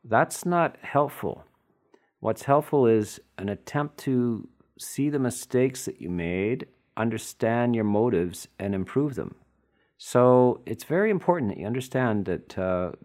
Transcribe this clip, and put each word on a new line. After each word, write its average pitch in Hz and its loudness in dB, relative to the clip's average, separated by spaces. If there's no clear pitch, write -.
That's - 0
not 175 0
helpful. - -4
What's 110 -2
helpful 139 4
is 110 2
an 98 -6
attempt 147 -6
to 123 -2
see - -4
the 143 -2
mistakes 127 -2
that - -12
you 82 -8
made, 90 -2
understand 117 -2
your 110 0
motives, 104 0
and 101 -4
improve 127 -2
them. 62 -8
So 127 6
it's - -8
very 196 0
important 175 0
that - -8
you 90 -6
understand 123 -2
that, - -6
uh, 92 -2